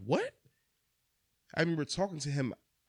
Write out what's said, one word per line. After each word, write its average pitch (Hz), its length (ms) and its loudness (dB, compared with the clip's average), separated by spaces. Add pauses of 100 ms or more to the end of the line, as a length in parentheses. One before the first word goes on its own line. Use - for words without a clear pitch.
"What?" 381 280 2 (1200)
I 160 60 2
remember 165 240 2
talking 175 340 -2
to 139 120 -4
him 135 220 2 (360)